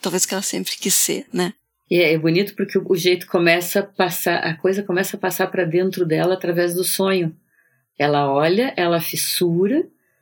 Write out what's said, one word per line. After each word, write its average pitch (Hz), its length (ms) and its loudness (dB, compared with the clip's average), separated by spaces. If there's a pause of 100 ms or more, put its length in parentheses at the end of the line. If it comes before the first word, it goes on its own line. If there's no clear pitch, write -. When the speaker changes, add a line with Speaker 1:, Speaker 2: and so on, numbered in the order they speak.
Speaker 1:
talvez 185 240 -2
que - 80 -4
ela 196 80 -4
sempre - 360 -6
quis - 180 -2
ser, - 360 -2
né? 180 220 -2 (360)
Speaker 2:
E 175 80 4
é, 160 160 6
é 165 40 2
bonito 165 380 0
porque 196 220 -2
o, 185 120 -2
o 190 60 4
jeito 180 320 0
começa 175 520 0
a 196 40 0
passar, 180 560 -2
a 165 160 -4
coisa 190 260 0
começa 190 340 -4
a 196 40 -8
passar 185 280 -2
pra 185 160 -2
dentro 180 420 0
dela 160 280 0
através 175 400 -2
do 180 100 -2
sonho. 185 520 0 (640)
Ela 143 320 2
olha, 175 440 2
ela 170 240 2
fissura, 180 840 0 (360)